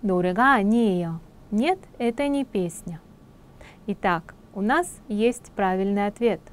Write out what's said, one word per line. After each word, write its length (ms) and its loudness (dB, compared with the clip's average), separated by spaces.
노래가 520 2
아니에요. 680 2
Нет, 280 0
это 280 -2
не 160 0
песня. 560 -6
Итак, 480 -2
у 80 -6
нас 460 0
есть 480 -2
правильный 520 0
ответ. 340 0